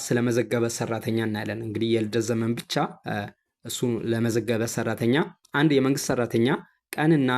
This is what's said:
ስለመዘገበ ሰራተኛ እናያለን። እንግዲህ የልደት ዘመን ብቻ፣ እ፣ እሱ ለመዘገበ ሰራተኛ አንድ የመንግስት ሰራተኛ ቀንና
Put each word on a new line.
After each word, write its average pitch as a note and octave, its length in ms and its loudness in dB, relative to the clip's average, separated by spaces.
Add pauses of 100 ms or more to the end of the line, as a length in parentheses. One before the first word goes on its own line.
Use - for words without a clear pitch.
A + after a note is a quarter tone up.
ስለመዘገበ A#2+ 720 0
ሰራተኛ A2+ 500 -4
እናያለን። G#2+ 400 -4
እንግዲህ A2+ 280 -2
የልደት A2 360 0
ዘመን A2+ 280 0
ብቻ፣ - 200 -8 (300)
እ፣ G#2 200 -4 (400)
እሱ - 140 -8 (260)
ለመዘገበ A2+ 640 0
ሰራተኛ A#2 480 0 (400)
አንድ D3 180 4
የመንግስት C3+ 340 2
ሰራተኛ A#2+ 420 2 (440)
ቀንና D3 460 4